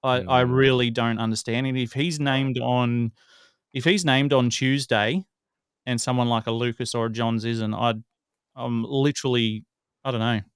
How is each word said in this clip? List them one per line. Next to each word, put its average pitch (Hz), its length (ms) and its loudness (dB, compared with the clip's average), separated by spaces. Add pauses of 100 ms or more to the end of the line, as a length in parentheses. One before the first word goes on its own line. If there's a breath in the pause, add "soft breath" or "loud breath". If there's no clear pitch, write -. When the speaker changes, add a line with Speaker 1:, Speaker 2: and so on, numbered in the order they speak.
Speaker 1:
I, 127 160 2
I 127 260 2
Speaker 2:
Mm. 123 100 0
Speaker 1:
really 127 360 4
don't 117 280 0
understand 113 480 -2
it. 131 100 -2
If 123 180 -4
he's 151 260 -2
named 135 400 0
on, 120 520 0 (600 soft breath)
if 127 120 -6
he's 180 200 2
named 139 280 4
on 127 180 4
Tuesday 131 760 0 (640)
and 123 140 -2
someone 123 280 0
like 117 180 0
a 117 60 -2
Lucas 117 420 -4
or 117 120 0
a 117 40 -4
Johns 113 340 -2
isn't, 113 300 -2
I'd, 113 280 0 (540)
I'm 120 280 -4
literally, 123 800 0 (400)
I 135 60 -4
don't 120 100 -2
know. 113 200 0 (160)